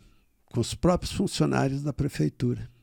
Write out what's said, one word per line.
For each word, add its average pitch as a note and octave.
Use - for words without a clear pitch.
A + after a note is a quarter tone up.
com -
os -
próprios F3
funcionários C#3
da D3
prefeitura. B2